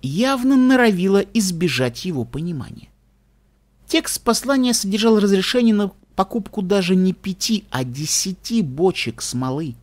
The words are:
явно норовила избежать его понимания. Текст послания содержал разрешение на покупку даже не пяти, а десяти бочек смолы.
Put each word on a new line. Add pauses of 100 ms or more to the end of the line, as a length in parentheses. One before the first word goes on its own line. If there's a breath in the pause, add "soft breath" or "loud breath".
явно
норовила
избежать
его
понимания. (960)
Текст
послания
содержал
разрешение
на (240)
покупку
даже
не
пяти,
а
десяти
бочек
смолы.